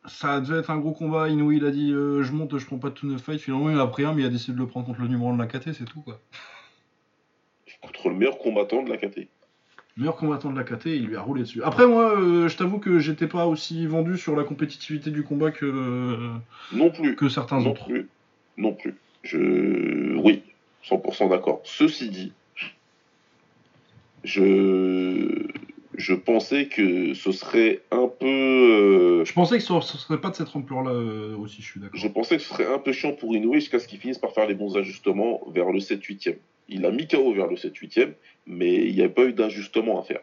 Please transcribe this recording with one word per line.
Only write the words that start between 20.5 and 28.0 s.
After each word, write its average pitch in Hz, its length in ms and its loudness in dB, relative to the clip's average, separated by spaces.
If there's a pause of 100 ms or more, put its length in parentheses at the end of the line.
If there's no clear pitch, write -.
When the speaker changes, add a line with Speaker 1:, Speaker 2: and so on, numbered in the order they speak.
Speaker 2:
cent 98 160 -2
pour - 160 -4
cent 98 140 2
d'accord. 90 360 2
Ceci 151 460 0
dit, 92 220 -10 (1900)
je, 92 1200 2 (500)
je - 180 0
pensais 135 540 0
que 90 460 2
ce 95 180 -2
serait 113 480 2 (100)
un 123 160 2